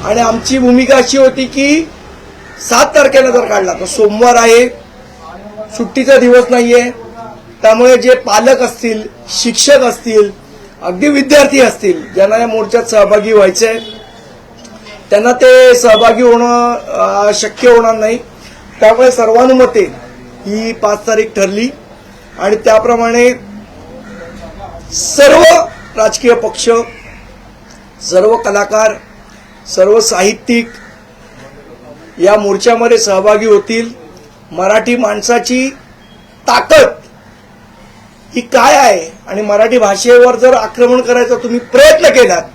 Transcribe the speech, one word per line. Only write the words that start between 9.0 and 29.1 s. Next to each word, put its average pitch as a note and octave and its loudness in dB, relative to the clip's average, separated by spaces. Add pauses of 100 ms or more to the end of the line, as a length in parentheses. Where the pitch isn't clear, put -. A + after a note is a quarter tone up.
शिक्षक B3+ 0
असतील, A3 -2 (520)
अगदी F3+ -4
विद्यार्थी C#4 2
असतील, F#3+ -2
ज्यांना G3 0
या A#3 -2
मोर्चात A3 -4
सहभागी G#3 0
व्हायचंय, G#3+ 0 (1300)
त्यांना A3 0
ते B3+ 6
सहभागी A3+ 2
होणं, A#3+ 0
अ, G3+ -2
शक्य A3 -2
होणार A3+ 2
नाही. A3 -4 (640)
त्यामुळे A#3 4
सर्वानुमते A#3+ 2 (640)
ही A3 -6
पाच G#3 -6
तारीख A3 -2 (100)
ठरली G3+ -4 (720)
आणि G3+ -2
त्याप्रमाणे A#3 0 (1600)
सर्व - 0 (540)
राजकीय A3+ 0
पक्ष, A3+ -6 (1400)
सर्व G#3 2
कलाकार, G#3 -2 (840)